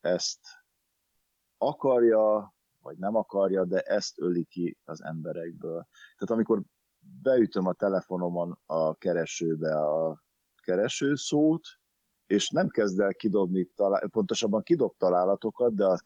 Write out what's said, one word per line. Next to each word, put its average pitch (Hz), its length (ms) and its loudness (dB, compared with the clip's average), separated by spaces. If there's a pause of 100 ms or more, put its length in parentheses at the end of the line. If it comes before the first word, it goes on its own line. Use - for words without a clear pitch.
ezt - 400 -2 (1160)
akarja, 113 1000 2 (280)
vagy 76 160 -16
nem 98 160 -4
akarja, 98 500 0
de 90 160 -2
ezt - 400 -4
öli 90 240 0
ki - 400 -6
az 80 200 -14
emberekből. 82 800 -10 (300)
Tehát 101 140 -6
amikor 113 320 0 (600)
beütöm 113 440 2
a 92 60 0
telefonomon 90 920 -4
a 80 280 0
keresőbe 80 840 -2
a 78 440 -2 (400)
keresőszót, 143 1040 0 (600)
és 101 240 0
nem 170 180 0
kezd 101 320 0
el 98 140 2
kidobni 95 500 0 (100)
talá-, 101 320 0
pontosabban 104 560 -2
kidob 143 340 0
találatokat, 98 800 2
de 101 100 0
a 92 220 4